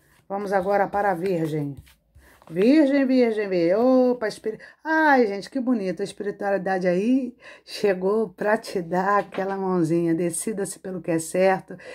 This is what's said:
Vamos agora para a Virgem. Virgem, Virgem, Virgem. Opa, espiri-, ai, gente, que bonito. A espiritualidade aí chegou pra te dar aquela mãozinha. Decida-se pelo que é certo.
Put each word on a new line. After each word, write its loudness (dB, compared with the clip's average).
Vamos -6
agora 2
para 0
a 2
Virgem. -4
Virgem, 4
Virgem, 2
Virgem. 2
Opa, 2
espiri-, -8
ai, 4
gente, -6
que -8
bonito. -2
A -6
espiritualidade -4
aí 0
chegou 0
pra 0
te -6
dar 2
aquela -4
mãozinha. 0
Decida-se -4
pelo -10
que -4
é 0
certo. 0